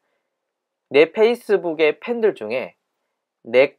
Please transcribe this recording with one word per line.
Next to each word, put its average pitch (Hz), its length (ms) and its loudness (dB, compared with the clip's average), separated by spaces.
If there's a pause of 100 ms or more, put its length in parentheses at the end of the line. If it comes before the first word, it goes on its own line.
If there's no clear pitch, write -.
(920)
내 160 220 4
페이스북의 175 880 -2
팬들 233 340 -4
중에 110 420 -10 (680)
내 123 360 0